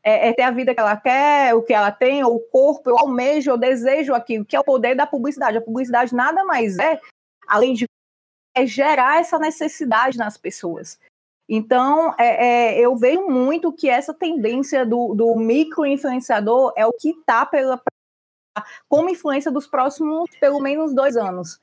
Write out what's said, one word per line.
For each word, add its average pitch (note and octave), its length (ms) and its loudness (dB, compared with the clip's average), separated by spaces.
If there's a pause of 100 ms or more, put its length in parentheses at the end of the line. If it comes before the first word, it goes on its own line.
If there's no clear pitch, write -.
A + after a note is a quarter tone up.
é, A3 280 2
é A#3 40 0
ter B3+ 100 0
a B3+ 80 2
vida B3 220 0
que A#3 60 -4
ela G#3 160 2
quer, C4+ 580 2
o A#3 80 4
que A#3 120 0
ela G#3 180 2
tem, C4+ 320 0
ou A#3 140 2
o - 20 -4
corpo, C4+ 500 2
eu A#3+ 80 4
almejo, C4+ 540 0
eu A#3+ 60 2
desejo C4 560 0
aquilo, A3+ 320 -4
que - 100 -4
é - 60 2
o - 20 -2
poder B3+ 320 0
da C#4+ 100 0
publicidade. C4+ 520 -4
A A3+ 40 -2
publicidade B3 540 -2
nada D#4+ 300 0
mais A3+ 340 -2
é, D4+ 220 0 (440)
além A#3+ 280 2
de, A#3 100 -2 (720)
é C4 100 2
gerar C4+ 540 2
essa E4+ 180 -2
necessidade C#4 800 -2
nas G#3+ 200 -6
pessoas. E3+ 600 -10 (520)
Então, B3+ 680 2
é, A#3+ 580 2
é, - 60 2
eu B3 160 4
vejo C#4 320 2
muito C#4+ 420 0
que D#4+ 180 -4
essa C#4 240 0
tendência C4+ 720 -2
do, A#3 300 -2
do A3+ 200 2
micro-influenciador B3+ 1400 0
é G#3+ 100 2
o A#3 60 2
que D#4 220 -4 (120)
tá A#3+ 200 2
pela, C4 360 -2 (1080)
como D#4+ 200 2
influência D4 420 -4
dos C#4 160 -6
próximos, D4+ 640 -2 (100)
pelo C#4+ 200 2
menos, C#4+ 340 -4
dois C4+ 220 -2
anos. F3+ 480 -6